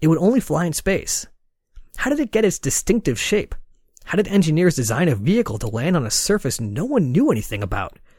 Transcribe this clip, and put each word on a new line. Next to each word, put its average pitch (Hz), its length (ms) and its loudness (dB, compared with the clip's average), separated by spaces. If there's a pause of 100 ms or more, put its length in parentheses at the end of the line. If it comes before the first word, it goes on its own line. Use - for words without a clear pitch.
It 156 60 2
would 160 100 4
only 233 220 4
fly 165 260 0
in 165 80 -2
space. - 540 -4 (680)
How - 120 -4
did 294 100 0
it 262 120 -2
get 220 140 2
its 185 120 0
distinctive 143 640 -2
shape? - 340 -2 (520)
How - 100 -8
did 202 140 0
engineers 175 460 4
design 127 340 0
a 123 60 2
vehicle 113 440 0
to 117 80 -4
land 120 280 0
on 127 120 0
a 107 40 -6
surface - 480 -2
no 113 260 -4
one 220 260 2
knew 233 200 4
anything 104 300 -2
about? 98 380 -6 (200)